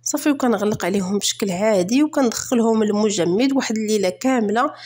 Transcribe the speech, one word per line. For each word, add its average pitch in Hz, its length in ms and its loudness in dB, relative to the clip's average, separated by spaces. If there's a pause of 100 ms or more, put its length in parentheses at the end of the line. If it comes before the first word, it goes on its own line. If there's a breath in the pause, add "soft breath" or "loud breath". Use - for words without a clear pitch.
صافي 294 300 -2
وكنغلق 208 540 0
عليهم 196 320 -2
بشكل - 340 -2
عادي 208 520 2
وكندخلهم 226 800 0
المجمد 208 720 0
واحد 254 240 -2
الليله 214 320 0
كامله 240 640 0 (120)